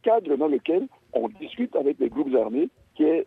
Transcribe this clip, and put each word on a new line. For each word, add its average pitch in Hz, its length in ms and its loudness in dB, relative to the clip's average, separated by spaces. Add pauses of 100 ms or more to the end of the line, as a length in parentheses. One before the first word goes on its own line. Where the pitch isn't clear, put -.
cadre 220 340 2
dans 151 120 0
lequel 160 380 0 (260)
on 113 160 -2
discute - 480 -8
avec 143 220 0
les 123 100 0
groupes 135 260 -4
armés, 117 340 0 (260)
qui 151 100 0
est, - 220 2